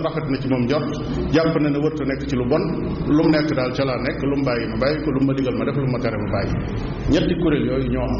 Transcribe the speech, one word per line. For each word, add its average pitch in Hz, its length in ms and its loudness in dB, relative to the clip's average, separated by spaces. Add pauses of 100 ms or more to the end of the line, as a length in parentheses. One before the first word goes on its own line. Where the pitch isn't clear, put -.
rafet 151 280 -4
na 135 100 0
ci - 80 -4
moom 123 160 2
njort, 139 280 0 (400)
jàpp 160 280 4
na 147 100 2
ne 143 80 0
wërta 147 280 0
nekk 135 200 -2
ci 135 100 -2
lu 123 120 0
bon, 160 160 2 (440)
lu 151 160 4
mu 160 60 4
nekk 151 240 2
daal 127 200 0
ca 139 100 0
laa 127 160 0
nekk, 113 240 -2
lu 139 140 0
mu 139 60 0
bàyyi 120 260 0
ma 113 100 -4
bàyyi 127 240 0
ko, 151 80 0
lu 131 80 0
mu 135 80 4
ma 135 60 2
digal 131 240 0
ma 113 80 0
def, 135 100 -2
lu 139 100 0
mu 131 60 0
ma 117 80 0
tere 110 180 -2
ma 101 140 -2
bàyyi. 98 220 0 (560)
Ñetti 170 260 4
kuréel 143 320 2
yooyu 127 240 0
ñoo 127 120 0
am. 120 160 -2